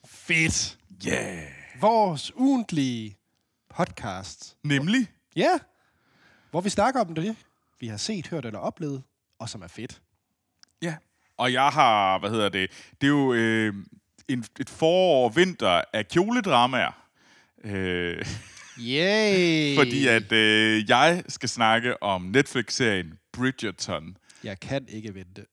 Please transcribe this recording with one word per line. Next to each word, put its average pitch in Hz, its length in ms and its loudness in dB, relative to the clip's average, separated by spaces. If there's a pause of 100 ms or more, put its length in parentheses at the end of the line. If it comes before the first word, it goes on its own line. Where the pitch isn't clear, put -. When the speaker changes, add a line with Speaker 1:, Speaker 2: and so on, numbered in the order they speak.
Speaker 1:
Fedt. - 720 -2 (300)
Speaker 2:
Yeah. - 360 -4 (360)
Speaker 1:
Vores 202 560 0
ugentlige 147 800 -2 (520)
podcast. - 920 -10
Speaker 2:
Nemlig? 156 440 0 (280)
Speaker 1:
Ja. 294 240 2 (920)
Hvor 165 100 -2
vi 202 80 -2
snakker 247 320 0
om 165 140 -4
det, 202 200 -4 (440)
vi 120 80 -10
har 110 100 -10
set, 190 300 -6
hørt 156 180 -8
eller 104 140 -10
oplevet, 143 440 -8 (360)
og 110 100 -12
som 101 120 -14
er 85 60 -18
fedt. - 340 -16 (800)
Speaker 2:
Ja. 165 140 -8 (420)
Og 127 160 0
jeg 135 160 4
har, 107 500 4
hvad 101 100 -4
hedder 107 200 2
det, 95 220 -2 (300)
det 139 60 2
er 143 40 4
jo, 139 220 2
øh, 110 400 2 (540)
en, 123 180 -4 (140)
et - 100 -8
forår 165 560 4
og 113 100 0
vinter 120 460 2 (120)
af 107 140 -4
kjoledramaer. 131 840 2 (720)
Øh, 90 640 -4 (540)
Speaker 1:
Yay. 165 960 2
Speaker 2:
<laughs> 147 40 4
fordi 131 280 4
at, 113 240 2
øh, 110 580 4
jeg 151 400 4
skal - 200 -8
snakke 117 540 0
om 95 180 -2
Netflix-serien 104 920 0 (200)
Bridgerton. 95 840 -6 (260)
Speaker 1:
Jeg 101 160 -12
kan 135 300 -8
ikke 107 260 -14
vente. 95 380 -18